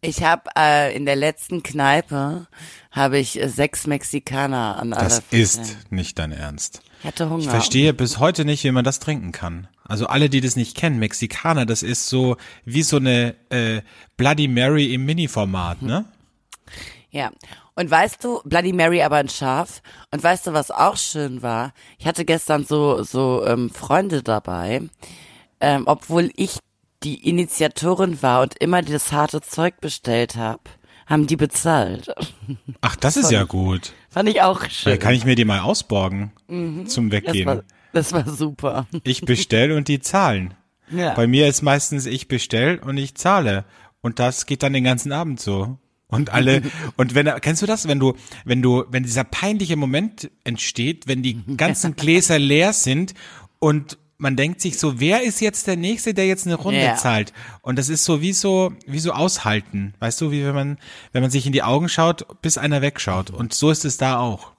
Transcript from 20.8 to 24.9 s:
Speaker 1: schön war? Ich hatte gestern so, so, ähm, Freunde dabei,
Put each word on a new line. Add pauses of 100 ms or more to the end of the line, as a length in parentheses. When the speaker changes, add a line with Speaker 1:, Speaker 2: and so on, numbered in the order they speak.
Speaker 1:
schön
war? (260)
Ich
hatte
gestern
so,
so,
ähm,
Freunde
dabei, (800)